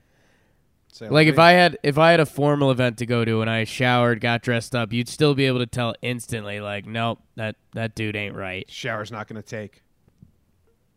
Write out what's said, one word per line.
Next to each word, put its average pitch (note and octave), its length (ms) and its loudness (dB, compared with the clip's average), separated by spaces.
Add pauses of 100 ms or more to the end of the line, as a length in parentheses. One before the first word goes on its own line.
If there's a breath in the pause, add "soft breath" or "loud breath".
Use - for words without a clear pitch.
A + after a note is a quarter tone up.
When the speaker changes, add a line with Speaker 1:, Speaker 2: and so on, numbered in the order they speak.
(920)
Speaker 1:
Say A2 180 -16
Speaker 2:
Like, D#3 180 4
if D3+ 100 4
Speaker 1:
less. E3 60 8
Speaker 2:
I E3+ 80 10
had, F3 320 4
if C#3+ 140 0
I E3 140 6
had E3+ 100 6
a D3 40 2
formal C#3+ 460 0
event A#2+ 280 0
to A#2+ 60 -4
go A#2 200 0
to A2 160 0
and A2 80 -2
I A2+ 160 -2
showered, A#2+ 560 0
got A#2 200 -2
dressed A#2 320 -4
up, A#2 200 -4
you'd A#2+ 160 -4
still D3 260 2
be C3+ 100 0
able B2+ 140 0
to B2 60 -2
tell A#2 360 -6
instantly, A2 600 -8
like, G2+ 240 -8
"Nope, A2+ 340 -4 (160)
that, A2 220 -8 (160)
that A2+ 220 -8
dude G#2+ 200 -6
ain't G#2 180 -8
right." F#2+ 380 -10
Speaker 1:
Shower's G#2+ 400 -10
not G#2+ 160 -12
gonna A2 140 -14
take. G#2+ 420 -14 (1120)